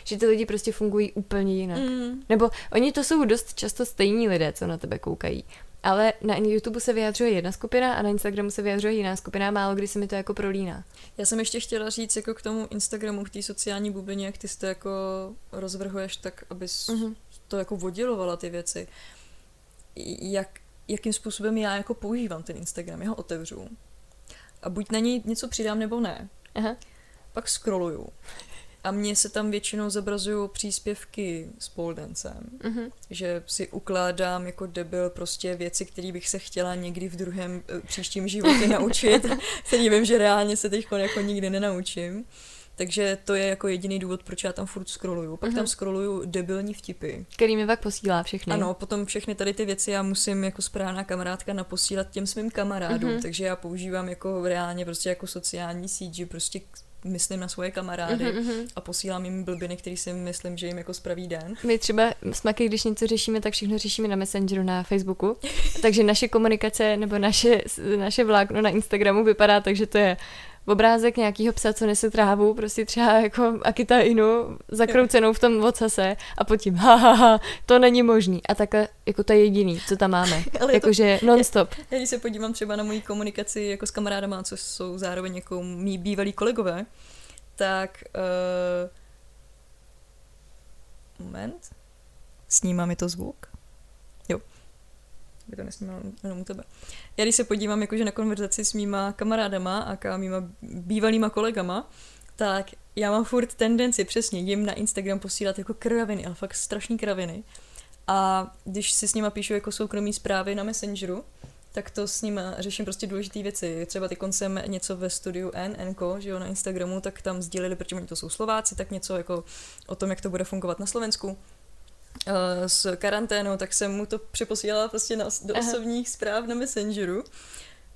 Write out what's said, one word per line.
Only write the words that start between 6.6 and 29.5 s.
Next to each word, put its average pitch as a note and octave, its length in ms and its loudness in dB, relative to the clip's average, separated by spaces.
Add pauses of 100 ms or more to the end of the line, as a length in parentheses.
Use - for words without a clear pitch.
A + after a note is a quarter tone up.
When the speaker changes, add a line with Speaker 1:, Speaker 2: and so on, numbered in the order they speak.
Speaker 1:
se A#3+ 120 0
vyjadřuje A3 380 2
jedna F3+ 220 0
skupina B3 420 0
a - 80 -2
na G3+ 60 2
Instagramu G3+ 420 -2
se G#3 120 -6
vyjadřuje G3+ 320 0
jiná F#3+ 220 -2
skupina F#3+ 320 -4
a - 20 -2
málo G3 240 0
kdy G3+ 140 -2
se G#3 100 -6
mi G3+ 100 -2
to G3+ 60 -6
jako G3 200 -4
prolíná. G3 500 -4 (340)
Speaker 2:
Já G#3 80 -2
jsem A3+ 120 0
ještě A3+ 220 -4
chtěla A3 300 -4
říct A3+ 260 -4
jako A3 180 -6
k - 80 -20
tomu A3 280 -4
Instagramu, G#3 540 -6
k G3 60 -14
té G3+ 120 -10
sociální G3+ 480 -6
bublině, G3 360 -8
jak G3+ 120 -10
ty G3+ 100 -12
si - 100 -12
to G3 80 -6
jako F#3+ 240 -6 (600)
rozvrhuješ F#3+ 640 -8
tak, - 340 -12
abys F3+ 380 -8
Speaker 1:
Mhm. A3+ 260 -4 (340)
Speaker 2:
to G3+ 100 -6
jako F#3+ 180 -6
oddělovala F#3 600 -4
ty F3 140 -8
věci. F3 380 -8 (1300)
Jak, G3 280 -4 (400)
jakým G#3 240 -4
způsobem A3 460 -4
já G3+ 180 -2
jako G3+ 180 -4
používám G#3+ 480 -6
ten E3 140 -12
Instagram, E3+ 460 -10
já G3 60 -4
ho A3 60 -4
otevřu. - 540 -10 (920)
A F3+ 80 -8
buď G3+ 220 -6
na A3 60 0
něj A#3 260 0
něco A3+ 240 -6
přidám, A3 300 -4
nebo A3 220 -4
ne. G3 280 -6 (260)
Speaker 1:
Aha. A3 220 -2 (560)
Speaker 2:
Pak A3+ 160 -8
scrolluju. F3+ 580 -4 (800)
A F#3+ 60 -4
mně G#3 260 -2
se G#3 120 0
tam G#3+ 220 -4
většinou G#3 400 -4